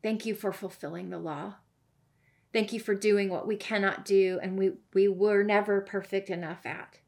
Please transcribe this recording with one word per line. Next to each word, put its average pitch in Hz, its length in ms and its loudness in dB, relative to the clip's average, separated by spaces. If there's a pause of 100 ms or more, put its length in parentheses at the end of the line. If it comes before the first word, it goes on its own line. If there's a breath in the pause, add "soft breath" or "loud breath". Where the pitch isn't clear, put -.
Thank 220 200 -4
you 220 120 -2
for 190 160 -4
fulfilling 180 580 -10
the 180 80 -10
law. 165 360 -8 (960)
Thank 220 200 0
you 226 80 -4
for 214 140 0
doing 202 340 2
what 180 180 -4
we 208 100 -2
cannot 202 480 -2
do 190 380 4
and 190 160 -4
we, 190 140 2 (220)
we 196 140 6
were 202 360 4
never 208 360 4
perfect 196 500 -6
enough 170 340 -8
at. - 440 -12